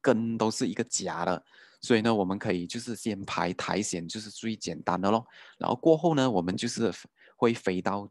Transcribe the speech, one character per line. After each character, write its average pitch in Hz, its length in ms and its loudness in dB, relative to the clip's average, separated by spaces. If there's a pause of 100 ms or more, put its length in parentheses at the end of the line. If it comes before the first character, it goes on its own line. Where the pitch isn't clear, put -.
根 113 360 2
都 110 140 4
是 - 160 -2
一 117 60 -2
个 117 100 -2
假 - 400 -4
的。 - 220 -2 (360)
所 - 140 4
以 110 60 4
呢， 113 120 4
我 101 120 4
们 95 120 -2
可 107 140 -2
以 87 160 -2
就 120 100 -8
是 117 200 -8
先 98 260 -4
排 90 300 -2
苔 90 280 -2
藓， 87 240 -4
就 95 140 -8
是 107 100 -12
最 113 240 -6
简 82 280 -8
单 90 180 0
的 95 100 2
咯。 113 160 2 (320)
然 - 120 -4
后 - 80 2
过 160 200 6
后 160 160 2
呢， 131 160 4
我 98 120 2
们 90 160 -2
就 120 100 -4
是 107 260 0 (440)
会 117 160 4
飞 92 280 -2
到 98 300 -2